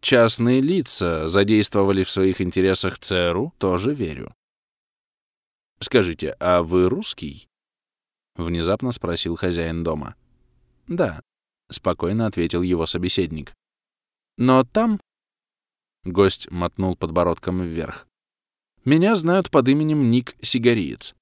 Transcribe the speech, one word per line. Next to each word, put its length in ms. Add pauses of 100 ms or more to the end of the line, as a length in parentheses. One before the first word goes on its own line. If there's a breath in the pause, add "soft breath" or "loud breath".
частные 600
лица 640
задействовали 800
в 60
своих 320
интересах 560
Ц 160
Р 240
У, 200
тоже 360
верю». 400 (1500)
«Скажите, 580
а 240
вы 280
русский?» 580 (840)
внезапно 580
спросил 440
хозяин 460
дома. 320 (720)
«Да», 360 (480)
спокойно 560
ответил 340
его 240
собеседник. 720 (840)
«Но 260
там», 380 (1040)
гость 460
мотнул 460
подбородком 680
вверх, 440 (800)
«меня 300
знают 360
под 180
именем 420
Ник 320
Сигариец». 800